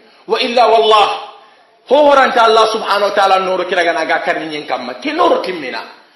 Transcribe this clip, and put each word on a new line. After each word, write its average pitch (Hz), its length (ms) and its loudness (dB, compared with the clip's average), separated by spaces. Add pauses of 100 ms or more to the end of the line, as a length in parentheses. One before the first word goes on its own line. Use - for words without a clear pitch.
(280)
Wa 220 120 -2
illa 240 280 2
wallah. 214 400 4 (800)
Ho 262 80 2
horanta 269 480 4
Allah 220 280 4
subhanahu 202 380 -2
wa - 40 -6
ta'ala 190 260 2
noro 185 240 -2
kira 180 180 -2
gana 165 240 -2
ga 160 140 -2
karni 160 260 -4
nyen 151 200 -10
kamma. 127 340 -8
Ke 294 120 -6
noro 349 280 0
timmina. 160 400 -8 (360)